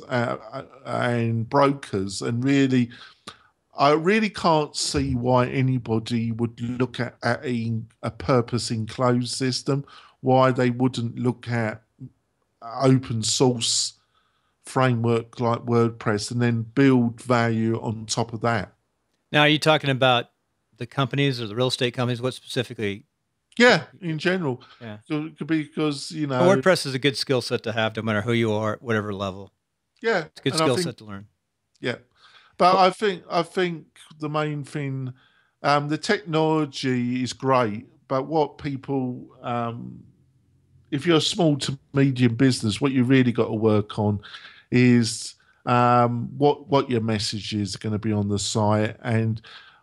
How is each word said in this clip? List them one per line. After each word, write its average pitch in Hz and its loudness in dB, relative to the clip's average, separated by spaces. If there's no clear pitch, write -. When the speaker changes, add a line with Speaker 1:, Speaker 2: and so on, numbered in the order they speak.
Speaker 1:
uh, 120 -2
uh, 135 -12
and 117 -2
brokers. 139 0
And 120 -2
really, 131 4
I 143 4
really 190 2
can't 156 0
see 139 -2
why 123 2
anybody 120 -2
would 117 -4
look 123 -4
at, 123 -6
at 120 -2
a, 117 -4
a 117 -6
purpose 120 0
enclosed 123 -2
system, 135 -2
why 131 4
they 123 2
wouldn't 123 -2
look 123 -4
at 117 -4
open 131 2
source 120 0
framework 117 0
like 117 0
WordPress 117 0
and 120 -2
then 117 0
build 123 2
value 113 0
on 110 -6
top 113 -4
of 107 -10
that. 104 -2
Speaker 2:
Now, 147 4
are 151 6
you 151 2
talking 151 2
about 127 2
the 123 -10
companies 139 -2
or 113 -8
the 101 -10
real 127 0
estate 123 -2
companies? 120 -4
What 127 -4
specifically? 110 -6
Speaker 1:
Yeah, 233 6
in 160 -6
general. 160 -2
Speaker 2:
Yeah. 107 -14
Speaker 1:
So 151 -6
it 156 -16
could 151 -10
be 160 -2
because, 147 -6
you 156 -6
know, 131 0
Speaker 2:
Well, 196 6
WordPress - 2
is 135 -6
a 131 -4
good 139 0
skill 127 -2
set 120 -4
to 113 -6
have, 110 -2
no 110 -6
matter 107 -2
who 120 -2
you 117 0
are, 107 -4
whatever 107 -4
level. 98 -8
Speaker 1:
Yeah. 220 -2
Speaker 2:
It's - -20
a - -10
good 131 -2
Speaker 1:
And 160 0
I 160 2
Speaker 2:
skill 135 2
Speaker 1:
think - -2
Speaker 2:
set 120 -10
to 110 -20
learn. 101 -14
Speaker 1:
Yeah. 127 -4
But 185 4
Speaker 2:
Well 190 4
Speaker 1:
I 185 6
think, 185 -4
I 175 0
think 170 -4
the 151 -6
main 151 -4
thing, 135 -8
um, 147 2
the 156 -2
technology 151 0
is 120 -4
great, 123 0
but 135 -2
what 147 -2
people, 131 -6
um, 120 -8
if 139 -4
you're 170 4
a 151 2
small 156 0
to 135 -6
medium 127 2
business, 123 2
what 139 0
you 131 4
really 127 4
got 113 0
to 113 -6
work 107 2
on 104 0
is, 120 4
um, 120 2
what, 143 2
what 139 2
your 117 0
message 107 -4
is 104 -4
gonna 107 -4
be 107 -4
on 104 0
the 101 -2
site 107 0
and 113 -2